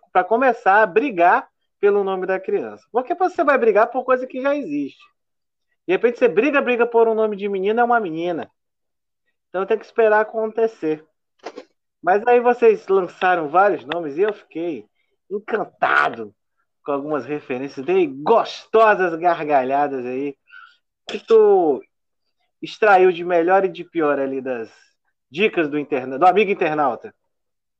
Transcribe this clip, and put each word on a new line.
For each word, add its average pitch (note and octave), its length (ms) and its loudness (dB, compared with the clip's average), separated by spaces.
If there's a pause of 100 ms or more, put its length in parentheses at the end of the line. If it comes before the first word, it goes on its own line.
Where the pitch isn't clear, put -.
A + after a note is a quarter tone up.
(120)
pra F#3 120 2
começar A3+ 580 2
a G#3+ 60 4
brigar G3+ 600 2 (320)
pelo G3+ 240 2
nome F#3+ 220 -4
da F#3+ 140 -2
criança. C#3+ 520 -6
Porque B3+ 240 -4
você F4+ 280 -2
vai C#4 140 2
brigar A3+ 340 2
por B3+ 140 -6
coisa B3+ 220 0
que B3+ 140 -10
já C#4+ 140 -2
existe. D3 440 -8 (880)
De E3+ 60 0
repente A#3 260 0
você B3+ 80 4
briga, C4 340 0
briga A#3+ 260 0
por A#3 200 2
um A3+ 80 0
nome G#3+ 200 -2
de G3 140 -6
menina, G3+ 320 -2
é A#3+ 40 2
uma A#3 140 2
menina. E3 500 -6 (1040)
Então F#3+ 140 -4
tem A3 100 0
que - 80 -14
esperar G#3+ 360 2
acontecer. A3 840 -4 (960)
Mas G3+ 240 0
aí B3 140 4
vocês A#3 480 2
lançaram F3+ 640 0
vários F3 360 2
nomes D3+ 320 -8
e F3 40 0
eu G#3 120 0
fiquei E3+ 520 -10 (440)
encantado D3 1040 -4 (500)
com D3 80 -8
algumas C#3+ 340 -6
referências. C3+ 600 -10
Dei F4+ 220 2
gostosas F#3+ 1120 2
gargalhadas C#3+ 840 0
aí. C3+ 300 -8 (720)
O - 40 -12
que G#3 80 -10
tu G3 640 4 (800)
extraiu F#3 500 4
de E3+ 120 -4
melhor F3+ 400 2
e F#3+ 60 0
de E3 140 -14
pior D3 360 -2
ali C3+ 220 -6
das A#2+ 300 -8 (580)
dicas E3 400 -2
do D3 80 -4
interna-, C3 400 -6
do D3+ 80 2
amigo F#3 260 4
internauta? D3+ 600 -4 (680)